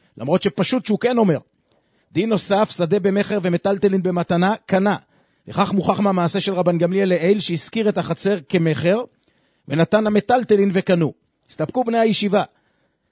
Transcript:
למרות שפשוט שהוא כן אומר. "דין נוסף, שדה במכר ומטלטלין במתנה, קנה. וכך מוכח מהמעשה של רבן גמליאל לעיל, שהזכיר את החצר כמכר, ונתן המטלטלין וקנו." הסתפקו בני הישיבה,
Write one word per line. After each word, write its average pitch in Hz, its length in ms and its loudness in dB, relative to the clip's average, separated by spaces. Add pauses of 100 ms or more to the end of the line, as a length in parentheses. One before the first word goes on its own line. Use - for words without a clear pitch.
(160)
למרות 147 260 -2
שפשוט 202 440 -2
שהוא 202 120 0
כן 233 200 0
אומר. 185 200 2 (760)
"דין 196 160 -2
נוסף, 208 480 0
שדה 175 220 0
במכר 202 440 0
ומטלטלין 190 600 0
במתנה, 180 520 0 (120)
קנה. 190 300 0 (520)
וכך 190 240 -2
מוכח 190 280 0
מהמעשה 185 400 0
של 196 140 -4
רבן 175 240 0
גמליאל 190 300 0
לעיל, 180 300 2
שהזכיר 202 500 -2
את 202 100 -2
החצר 170 400 -2 (100)
כמכר, 165 540 0 (680)
ונתן 185 380 0
המטלטלין 208 680 2
וקנו." 170 400 0 (360)
הסתפקו 240 360 -4
בני 226 140 0
הישיבה, 202 440 2 (680)